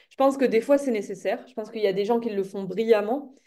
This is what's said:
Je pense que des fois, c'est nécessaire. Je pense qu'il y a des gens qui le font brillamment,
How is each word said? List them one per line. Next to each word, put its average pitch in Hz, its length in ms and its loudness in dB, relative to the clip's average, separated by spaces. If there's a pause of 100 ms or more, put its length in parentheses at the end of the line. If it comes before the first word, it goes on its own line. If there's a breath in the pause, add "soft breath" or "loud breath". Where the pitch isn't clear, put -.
(100 soft breath)
Je - 60 -20
pense 269 200 4
que 277 80 2
des 220 160 2
fois, 277 180 4
c'est 277 120 -2
nécessaire. 202 580 -4
Je - 60 -20
pense 214 160 -8
qu'il 214 120 -8
y 202 40 4
a 190 60 2
des 196 120 -2
gens 233 160 0
qui 233 100 -4
le 196 140 -2
font 196 200 -8
brillamment, 214 680 0 (120 soft breath)